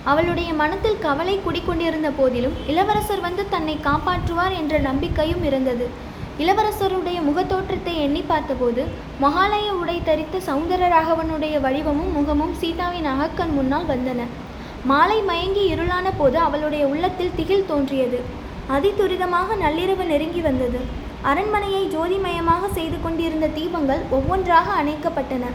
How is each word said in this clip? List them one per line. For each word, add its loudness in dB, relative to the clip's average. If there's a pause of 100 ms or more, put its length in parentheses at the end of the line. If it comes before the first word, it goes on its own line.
அவளுடைய 2
மனத்தில் 0
கவலை 0
குடிகொண்டிருந்த 0
போதிலும் 2 (100)
இளவரசர் 2
வந்து -2
தன்னை -2
காப்பாற்றுவார் 0
என்ற 0
நம்பிக்கையும் 0
இருந்தது. 0 (520)
இளவரசருடைய 0
முகத்தோற்றத்தை 0
எண்ணி 0
பார்த்தபோது 0 (380)
மகாலய 2
உடை -2
தரித்த 0
சௌந்தரராகவனுடைய 2
வடிவமும் 0
முகமும் 0
சீதாவின் -2
அகக்கண் 0
முன்னால் 0
வந்தன. -2 (640)
மாலை 4
மயங்கி 2
இருளான 0
போது 4
அவளுடைய 2
உள்ளத்தில் 0
திகில் 2
தோன்றியது. 0 (500)
அதிதுரிதமாக 2 (140)
நள்ளிரவு 0
நெருங்கி 0
வந்தது. 0 (440)
அரண்மனையை 0
ஜோதிமயமாக 0
செய்து -4
கொண்டிருந்த -2
தீபங்கள் 0
ஒவ்வொன்றாக 4 (140)
அணைக்கப்பட்டன. -2